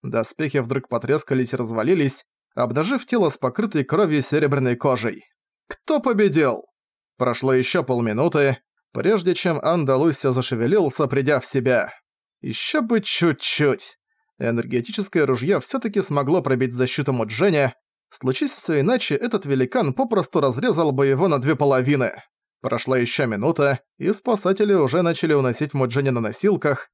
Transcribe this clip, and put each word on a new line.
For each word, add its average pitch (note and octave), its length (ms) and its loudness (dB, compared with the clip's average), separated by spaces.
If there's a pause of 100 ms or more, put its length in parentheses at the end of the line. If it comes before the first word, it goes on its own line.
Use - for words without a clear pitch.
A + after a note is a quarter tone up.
Доспехи C3+ 560 -2
вдруг C3 300 -2
потрескались B2+ 640 0
и - 40 -4
развалились, B2 680 0 (300)
обнажив D#3 500 -2
тело G3 260 2
с - 60 -12
покрытой D#3 480 -2
кровью D#3 380 0
серебряной C#3 540 0
кожей. A#2 480 -2 (460)
«Кто - 300 -2
победил?» D#3+ 640 2 (520)
Прошло B2+ 380 0
ещё B2+ 300 0
полминуты, C3 760 0 (340)
прежде F3+ 420 0
чем E3+ 280 -2
Андалусия C#3+ 720 2
зашевелился, C3+ 760 0
придя C#3 320 0
в - 80 -6
себя. B2+ 460 0 (480)
Ещё - 420 -4
бы A3+ 180 0
чуть-чуть. - 960 0 (420)
Энергетическое B2 880 -2
ружьё C3+ 340 0
всё-таки G#3+ 420 -4
смогло C#3+ 400 0
пробить B2+ 300 0
защиту B2+ 400 -2
Мудженя. B2+ 640 0 (320)
Случись C3 440 -2
всё D#3 280 -2
иначе, G#3+ 340 0
этот A3 320 -2
великан C#3 480 0
попросту G#3+ 460 0
разрезал D3+ 500 2
бы C#3 160 2
его C#3 220 2
на D3 100 2
две C#3 160 0
половины. C3+ 600 2 (480)
Прошла C3 360 0
ещё B2 280 0
минута, C#3 520 0 (180)
и F#3+ 160 -2
спасатели G#3 600 0
уже D#3 280 2
начали E3+ 320 0
уносить C#3 380 0
Мудженя C3+ 380 0
на A#2+ 100 0
носилках. C#3+ 720 0